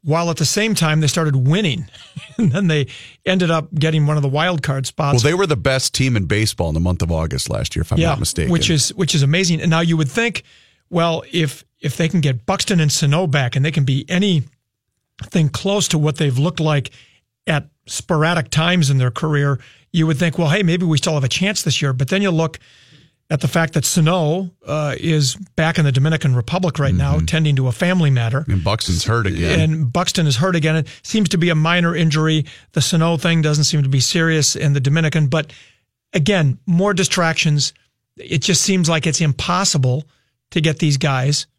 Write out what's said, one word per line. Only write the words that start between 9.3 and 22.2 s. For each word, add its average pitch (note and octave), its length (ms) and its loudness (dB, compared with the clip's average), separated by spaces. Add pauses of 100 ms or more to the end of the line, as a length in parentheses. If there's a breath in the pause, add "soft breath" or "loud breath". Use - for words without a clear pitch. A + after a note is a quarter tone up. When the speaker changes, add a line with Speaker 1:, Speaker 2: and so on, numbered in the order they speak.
Speaker 1:
And F3 80 0
now D#3+ 120 2
you E3 160 0
would D#3 120 0
think, A3+ 340 -4 (460 soft breath)
well, E3 340 -2 (100)
if, D#3 320 -4 (160)
if - 160 -4
they E3 100 0
can E3 140 0
get C3+ 240 -2
Buxton F#3+ 340 0
and D3+ 100 2
Sano D#3 380 0
back C3+ 300 0
and C3+ 80 2
they D#3+ 60 -2
can C#3+ 120 0
be C3 240 -2
anything - 1400 -4
close G3 380 -2
to D#3+ 80 0
what D3+ 200 0
they've C#3 200 0
looked E3+ 220 0
like D3+ 320 0 (560 loud breath)
at D#3 200 -2 (200)
sporadic E3 600 0
times E3 400 2
in C#3 100 2
their B2+ 120 2
career, C#3+ 480 0 (320 loud breath)
you D#3+ 160 2
would D#3 100 0
think, E3 200 0
"Well, E3 120 0
hey, G3 140 2
maybe F3 220 0
we D#3 120 2
still D#3+ 180 -2
have C#3 80 0
a B2+ 60 0
chance G3+ 340 -2
this - 180 -2
year." C#3 120 -2
But B2+ 160 -4
then F#3+ 120 0